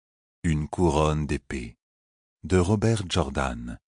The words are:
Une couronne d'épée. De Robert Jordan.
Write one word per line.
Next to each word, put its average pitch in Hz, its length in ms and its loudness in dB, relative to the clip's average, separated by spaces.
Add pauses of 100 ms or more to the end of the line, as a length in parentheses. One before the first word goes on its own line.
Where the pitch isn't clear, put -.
(440)
Une 78 240 0
couronne 78 580 2
d'épée. 67 520 -8 (680)
De 90 140 2
Robert 104 500 2
Jordan. 67 720 -4 (180)